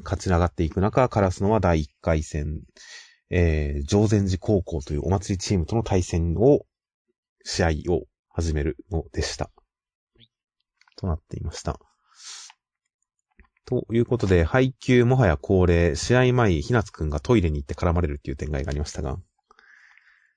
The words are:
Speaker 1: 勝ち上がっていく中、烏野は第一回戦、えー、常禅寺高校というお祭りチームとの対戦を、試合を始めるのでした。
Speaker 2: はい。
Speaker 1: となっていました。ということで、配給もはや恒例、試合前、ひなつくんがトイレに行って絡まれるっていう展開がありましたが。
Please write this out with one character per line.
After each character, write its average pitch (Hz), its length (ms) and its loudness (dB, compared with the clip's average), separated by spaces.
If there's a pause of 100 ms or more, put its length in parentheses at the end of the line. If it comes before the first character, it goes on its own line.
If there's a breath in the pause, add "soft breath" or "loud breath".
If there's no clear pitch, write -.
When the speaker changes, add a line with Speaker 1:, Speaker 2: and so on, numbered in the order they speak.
Speaker 1:
勝 - 180 -6
ち - 80 -4
上 87 80 4
が 87 80 2
っ - 80 -4
て 90 100 -2
い 78 60 0
く - 100 -4
中、 110 260 2
烏 98 380 0
野 98 60 2
は 110 100 2
第 85 220 2
一 73 80 -8 (120)
回 80 200 0
戦、 76 400 -8 (720 loud breath)
え 76 480 0
ー、 69 80 -8
常 104 180 2
禅 101 220 2
寺 92 100 -2
高 101 240 0
校 78 220 -8
と 73 100 -8
い 73 40 -2
う 71 80 -2
お 78 40 -2
祭 98 280 -2
り - 20 -
チ - 160 -2
ー 90 40 2
ム 80 60 -2
と 107 100 -6
の 117 60 0
対 95 220 0
戦 85 320 -2
を、 123 320 4 (760)
試 - 200 -2
合 85 60 2 (220)
を 85 120 0 (260)
始 82 240 -4
め 73 100 -2
る 78 140 -4 (140)
の 82 200 -4
で 85 120 -6
し - 120 -8
た。 - 140 -8 (640)
Speaker 2:
は 120 60 -20
い。 - 80 -20 (640)
Speaker 1:
と 95 120 -8
な 85 80 -2
っ - 40 -8
て - 200 -14
い - 20 -10
ま 80 100 -8
し - 120 -14
た。 - 160 -8 (1900 loud breath)
と - 260 -4
い 113 60 0
う 120 80 2
こ 120 140 0
と 104 80 0
で、 90 160 4
配 131 300 2
給 123 300 4
も 127 120 4
は 131 100 4
や 78 120 4
恒 92 280 2
例、 85 300 4
試 117 200 0
合 127 180 4
前、 101 280 2
ひ 120 120 -4
な 113 100 2
つ - 80 -14
く - 140 -6
ん 76 40 -4
が 73 100 -4
ト 123 180 2
イ 98 40 4
レ 85 80 0
に 73 100 -2
行 71 40 -8
っ - 20 -14
て - 80 -10
絡 90 200 0
ま 87 80 2
れ 78 60 0
る 71 120 -6
っ - 20 -18
て - 80 -10
い 69 40 -6
う 67 40 -8
展 73 140 -8
開 69 120 -4
が - 60 -6
あ 71 40 -4
り 73 60 -4
ま 73 60 -4
し - 60 -10
た - 100 -10
が。 69 160 -6 (1200 soft breath)